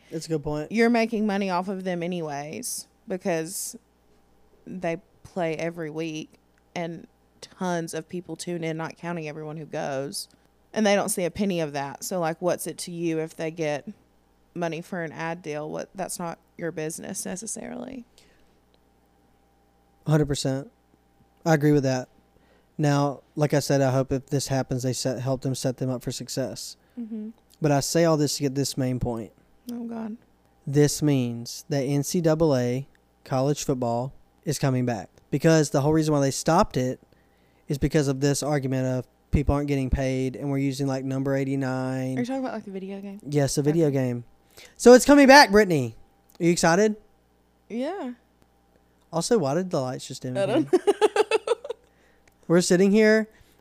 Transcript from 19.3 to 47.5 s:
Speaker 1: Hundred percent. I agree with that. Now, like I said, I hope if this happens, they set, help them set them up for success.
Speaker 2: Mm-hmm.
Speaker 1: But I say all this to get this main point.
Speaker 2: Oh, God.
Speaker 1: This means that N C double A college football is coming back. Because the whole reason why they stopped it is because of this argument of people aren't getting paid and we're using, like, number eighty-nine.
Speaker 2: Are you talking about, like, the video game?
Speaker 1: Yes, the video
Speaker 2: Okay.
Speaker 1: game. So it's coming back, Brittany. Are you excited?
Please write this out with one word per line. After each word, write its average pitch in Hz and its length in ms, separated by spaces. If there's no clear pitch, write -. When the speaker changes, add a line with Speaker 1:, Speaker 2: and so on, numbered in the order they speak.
Speaker 1:
Hundred 151 200
percent. 139 440
I 165 100
agree 147 180
with 147 100
that. 131 260
Now, 143 440
like 151 180
I 143 60
said, 139 220
I 135 100
hope 131 220
if 135 140
this 139 200
happens, 131 380
they 127 80
set, 120 260
help 127 240
them 135 140
set 131 220
them 131 120
up 123 140
for 131 80
success. - 640
Speaker 2:
Mm-hmm. 220 320
Speaker 1:
But 147 120
I 139 80
say 170 240
all 160 120
this 147 200
to - 80
get 131 100
this 139 240
main 127 220
point. 113 320
Speaker 2:
Oh, 240 120
God. 226 320
Speaker 1:
This 147 300
means 123 680
that 143 140
N 143 220
C - 160
double 156 360
A 123 300
college 139 400
football 127 480
is 147 120
coming 127 300
back. 113 220
Because 160 380
the 147 100
whole 147 120
reason 156 220
why 143 60
they 139 100
stopped 170 460
it 127 240
is 147 100
because 143 300
of 135 140
this 143 200
argument 131 460
of 127 180
people 151 200
aren't 143 140
getting 135 240
paid 131 460
and 143 120
we're 139 100
using, 139 280
like, 135 180
number 135 300
eighty-nine. 131 840
Speaker 2:
Are - 40
you 247 60
talking 262 180
about, 233 100
like, 214 120
the 202 40
video 190 300
game? 196 180
Speaker 1:
Yes, 143 280
the 151 60
video 156 260
Speaker 2:
Okay. 135 80
Speaker 1:
game. 123 280
So 240 160
it's 247 120
coming 285 220
back, 269 240
Brittany. 170 460
Are 180 40
you 170 80
excited? 185 420